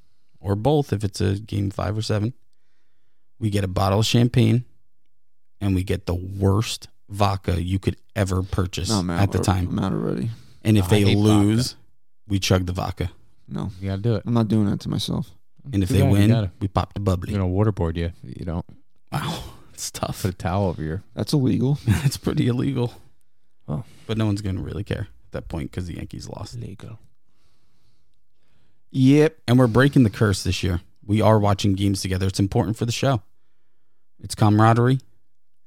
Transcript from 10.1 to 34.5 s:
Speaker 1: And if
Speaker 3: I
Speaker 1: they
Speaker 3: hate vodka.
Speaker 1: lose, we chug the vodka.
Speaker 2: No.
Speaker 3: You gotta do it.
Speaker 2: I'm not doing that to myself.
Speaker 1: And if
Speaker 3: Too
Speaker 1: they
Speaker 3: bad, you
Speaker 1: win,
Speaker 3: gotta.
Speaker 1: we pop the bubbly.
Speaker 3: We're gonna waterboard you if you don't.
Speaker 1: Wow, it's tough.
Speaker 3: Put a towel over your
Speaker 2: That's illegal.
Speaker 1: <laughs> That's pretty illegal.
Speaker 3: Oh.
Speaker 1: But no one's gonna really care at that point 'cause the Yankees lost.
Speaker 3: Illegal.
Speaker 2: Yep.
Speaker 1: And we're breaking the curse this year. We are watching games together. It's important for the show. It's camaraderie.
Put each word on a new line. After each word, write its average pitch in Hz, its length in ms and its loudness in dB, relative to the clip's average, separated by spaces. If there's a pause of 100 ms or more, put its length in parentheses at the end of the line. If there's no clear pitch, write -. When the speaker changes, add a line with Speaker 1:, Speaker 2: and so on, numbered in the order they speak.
Speaker 1:
And 107 160 4
if 95 80 2
Speaker 3:
I - 20 -6
Speaker 1:
they 101 140 4
Speaker 3:
hate 101 160 4
vodka. 104 100 4
Speaker 1:
lose, 107 480 2 (520)
we 98 100 -2
chug 92 280 2
the 92 60 -4
vodka. 92 380 -4 (440)
Speaker 2:
No. 92 160 -6 (100)
Speaker 3:
You 98 80 -6
gotta 95 140 -4
do 117 140 0
it. - 100 -6
Speaker 2:
I'm 120 80 -2
not 113 140 2
doing 107 180 2
that - 140 -2
to - 80 -10
myself. - 420 -4 (420)
Speaker 1:
And 98 100 0
if 90 60 0
Speaker 3:
Too 92 60 0
Speaker 1:
they 95 60 4
Speaker 3:
bad, 95 80 4
you 95 40 4
Speaker 1:
win, 101 180 6
Speaker 3:
gotta. 110 200 2 (100)
Speaker 1:
we 101 80 -2
pop - 260 -2
the 101 60 -6
bubbly. 98 320 -2
Speaker 3:
We're 101 60 -2
gonna 92 140 0
waterboard 92 440 0
you 85 160 -2 (100)
if - 160 -14
you - 60 -10
don't. 87 220 -6 (460)
Speaker 1:
Wow, 156 300 -6 (300)
it's - 180 -12
tough. - 320 -6
Speaker 3:
Put 98 100 0
a - 40 -14
towel 98 320 -2
over 78 140 -6
your 78 200 -6 (120)
Speaker 2:
That's - 180 -4
illegal. 131 500 0
Speaker 1:
<laughs> - 40 -6
That's 117 300 0
pretty - 320 -2
illegal. 127 440 -2 (760)
Speaker 3:
Oh. 78 160 -8 (220)
Speaker 1:
But 110 120 -4
no 110 80 0
one's 104 160 -2
gonna 92 180 -6
really 92 240 -8
care - 240 -6 (180)
at - 60 -20
that - 160 -10
point 76 240 -8
'cause 92 140 -8
the 82 100 -10
Yankees - 320 -12
lost. - 280 -14
Speaker 3:
Illegal. 113 420 -14 (1900)
Speaker 2:
Yep. 139 480 4 (100)
Speaker 1:
And 120 100 6
we're 127 80 8
breaking 131 380 6
the 104 60 4
curse 104 320 0
this 95 200 -2
year. 92 180 0 (240)
We 107 160 0
are 107 180 6
watching 101 360 2
games 98 260 0
together. 92 260 -2
It's 98 140 -2
important 101 360 0
for 117 100 -4
the 117 60 -4
show. 127 300 0 (1000)
It's - 120 -12
camaraderie. 113 640 4 (680)